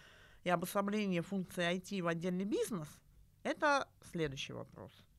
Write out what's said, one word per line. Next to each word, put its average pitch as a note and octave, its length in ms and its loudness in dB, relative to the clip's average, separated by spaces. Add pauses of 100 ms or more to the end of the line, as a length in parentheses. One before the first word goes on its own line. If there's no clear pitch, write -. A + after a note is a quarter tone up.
(440)
и F3+ 60 2
обособления G3 720 2
функций F3+ 440 -2
I F3+ 140 0
T F#3+ 220 -4
в E3+ 60 0
отдельный F3+ 360 0
бизнес – A3+ 440 0 (540)
это G3+ 460 2 (240)
следующий C#3+ 400 -2
вопрос. A#2 400 -10 (260)